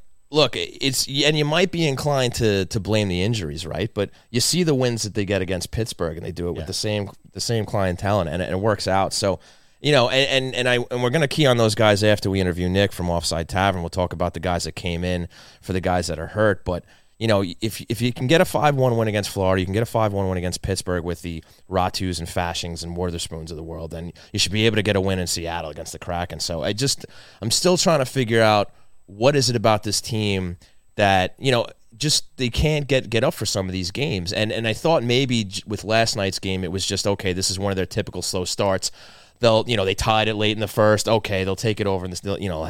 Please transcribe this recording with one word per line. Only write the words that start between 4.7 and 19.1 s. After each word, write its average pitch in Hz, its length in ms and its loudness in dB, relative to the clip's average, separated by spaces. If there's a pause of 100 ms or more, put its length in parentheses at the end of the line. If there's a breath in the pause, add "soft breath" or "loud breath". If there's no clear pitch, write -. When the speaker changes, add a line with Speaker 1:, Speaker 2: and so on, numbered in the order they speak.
Speaker 1:
wins 123 280 0
that 104 120 -6
they 104 100 0
get 95 180 0
against 90 280 -4
Pittsburgh, 87 460 -4
and - 80 -10
they 92 80 -8
do 85 160 -6
it 85 40 -4
with 80 100 -6
Speaker 2:
Yeah. 76 40 -8
Speaker 1:
the 92 60 -8
same, 104 380 -4 (220)
the - 80 -10
same 113 260 0
clientele, 98 540 0
and, 80 100 -2
and 87 120 -4
it 90 160 -2
works 101 300 0
out. 95 240 2
So, 95 280 -2 (420 soft breath)
you 147 100 2
know, 123 160 6
and, 131 460 2
and, - 0 -
and 123 140 0
I, 120 220 2
and 123 120 -2
we're 123 80 2
gonna 147 180 2
key 156 160 2
on 123 140 6
those 110 160 4
guys 104 280 6
after 104 280 4
we 95 100 2
interview 90 280 0
Nick 98 240 2
from 87 180 -4
Offside 85 380 -2
Tavern. 92 340 0
We'll 85 80 -6
talk 90 240 -2
about 85 180 -2
the 82 80 -12
guys 87 240 -2
that 80 80 -6
came 87 320 -4
in 90 240 -2 (320 loud breath)
for - 140 -8
the 92 80 0
guys 90 240 2
that 80 120 -4
are 82 100 -8
hurt. 107 360 2
But, 87 200 -4 (340 soft breath)
you 110 80 -2
know, 101 160 4 (180)
if, - 280 -4
if 107 120 -4
you 120 120 2
can 131 140 -4
get 165 140 4
a 185 60 4
five 151 280 2
one 127 220 2
win 113 120 0
against 104 220 -2